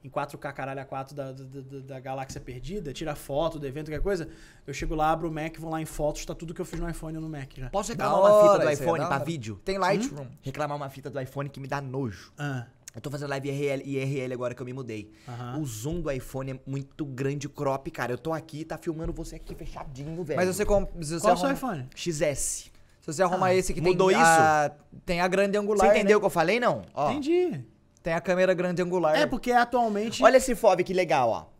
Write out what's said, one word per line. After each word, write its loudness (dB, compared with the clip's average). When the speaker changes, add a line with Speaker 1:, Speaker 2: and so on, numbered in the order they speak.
Speaker 1:
em -16
quatro -6
K, -10
caralho, -8
A -12
quatro -10
da, -10
da, -16
da, -14
da -12
galáxia -10
perdida, -10
tira -6
foto -2
do -8
evento, -8
qualquer -4
coisa, 0
eu -8
chego -4
lá, 2
abro 0
o -6
Mac, -6
vou -8
lá -4
em -6
fotos, -4
tá -8
tudo -12
que -12
eu -6
fiz -10
no -4
iPhone -8
no -8
Mac -10
já. -10
Speaker 2:
Posso -4
Speaker 3:
Da -4
Speaker 2:
reclamar 4
uma 8
Speaker 3:
hora, 10
Speaker 2:
fita 6
do -
Speaker 3:
isso 4
aí -
é -6
Speaker 2:
iPhone 2
Speaker 3:
da -2
Speaker 2:
pra 0
Speaker 3:
hora. -2
Speaker 2:
vídeo? -6
Speaker 3:
Tem -2
Lightroom. 0
Speaker 1:
Hum? -16
Speaker 2:
Reclamar -4
uma -8
fita -12
do -6
iPhone -6
que -14
me -12
dá -4
nojo. -8
Speaker 1:
Ah. -6
Speaker 2:
Eu -14
tô -10
fazendo -8
live -4
I -4
R -2
L, -2
I -4
R -2
L -4
agora -4
que -14
eu -8
me -10
mudei. -10
Speaker 1:
Aham. -8
Speaker 2:
O -2
zoom -6
do -4
iPhone -6
é -10
muito -8
grande, -4
o -10
crop, -4
cara. -6
Eu -4
tô -4
aqui, -10
tá -10
filmando -6
você -12
aqui -14
fechadinho, -10
velho. -2
Speaker 3:
Mas 2
você 0
comp-, 4
se -4
você -4
Speaker 1:
Qual 6
o 2
seu 0
Speaker 3:
arruma 2
Speaker 1:
iPhone? -4
Speaker 2:
X -4
S. -2
Speaker 3:
Se -10
você 2
arrumar 2
Speaker 2:
Ah, 6
Speaker 3:
esse 2
que -2
Speaker 2:
mudou 4
Speaker 3:
tem 6
Speaker 2:
isso? 8
Speaker 3:
a, 6
tem -2
a 4
grande 2
angular, 4
Speaker 2:
Você 8
entendeu 6
Speaker 3:
né? 8
Speaker 2:
o 6
que 0
eu 4
falei, 2
não? 0
Ó. 0
Speaker 1:
Entendi. 0
Speaker 3:
Tem -4
a 0
câmera 2
grande 0
angular. 2
Speaker 1:
É, 4
porque -2
atualmente 2
Speaker 2:
Olha 10
esse 2
fob 4
que -2
legal, 2
ó. -2